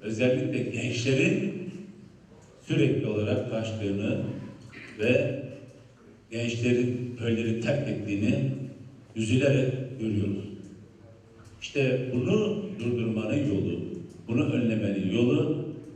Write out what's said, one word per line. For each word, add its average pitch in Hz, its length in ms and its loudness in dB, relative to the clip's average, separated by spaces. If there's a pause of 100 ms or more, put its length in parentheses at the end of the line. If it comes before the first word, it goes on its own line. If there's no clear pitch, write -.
özellikle 110 560 0
gençlerin - 1120 0 (960)
sürekli - 400 2
olarak 107 440 0
kaçtığını 104 720 -2 (800)
ve - 440 2 (880)
gençlerin 120 880 0
köyleri 117 420 0
terk - 280 0
ettiğini 104 600 0 (680)
üzülerek 127 560 4 (280)
görüyoruz. 101 440 0 (1200)
İşte 127 520 0
bunu 196 500 2 (140)
durdurmanın 117 720 0
yolu, 98 320 0 (480)
bunu 127 240 2
önlemenin 104 600 0
yolu - 560 4 (280)